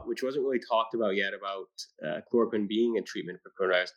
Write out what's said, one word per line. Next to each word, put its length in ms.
which 180
wasn't 220
really 140
talked 340
about 220
yet, 180
about, 340
uh, 160
chloroquine 360
being 300
a 40
treatment 400
for 180
coronavirus, 380